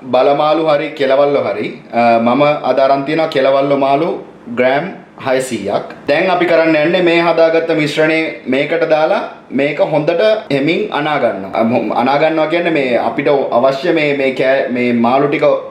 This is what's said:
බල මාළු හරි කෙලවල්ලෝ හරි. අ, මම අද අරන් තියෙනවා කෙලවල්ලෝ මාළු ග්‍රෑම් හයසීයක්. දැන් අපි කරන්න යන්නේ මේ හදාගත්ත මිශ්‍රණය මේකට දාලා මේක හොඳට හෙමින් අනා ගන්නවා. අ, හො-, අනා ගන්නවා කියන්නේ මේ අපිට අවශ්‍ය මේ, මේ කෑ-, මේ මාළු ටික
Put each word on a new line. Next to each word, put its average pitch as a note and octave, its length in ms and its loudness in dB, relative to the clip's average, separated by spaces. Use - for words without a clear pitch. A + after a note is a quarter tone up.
බල C3 320 2
මාළු D#3 300 0
හරි D3+ 260 0
කෙලවල්ලෝ C#3 540 0
හරි. G#2+ 220 -4
අ, A#2 120 -2
මම A#2+ 240 2
අද B2+ 160 0
අරන් C#3 240 2
තියෙනවා D#3 260 -2
කෙලවල්ලෝ C#3 480 2
මාළු C#3 320 0
ග්‍රෑම් C3 320 0
හයසීයක්. A#2+ 680 -4
දැන් E3+ 280 0
අපි F3 140 2
කරන්න D#3+ 300 2
යන්නේ E3+ 260 2
මේ E3+ 200 2
හදාගත්ත E3 540 2
මිශ්‍රණය D#3 440 0
මේකට D3 440 -2
දාලා D#3+ 340 0
මේක C#3+ 380 -2
හොඳට D#3 360 0
හෙමින් D3+ 420 0
අනා D3+ 300 -2
ගන්නවා. G2 340 -4
අ, A2 120 0
හො-, A2+ 300 -2
අනා C3 240 0
ගන්නවා D#3+ 280 0
කියන්නේ E3+ 260 -2
මේ C3+ 160 0
අපිට A#2 280 -2
අවශ්‍ය C3+ 440 0
මේ, D3+ 200 0
මේ C3+ 200 0
කෑ-, C3+ 360 0
මේ B2 260 -2
මාළු B2+ 320 2
ටික D3+ 180 0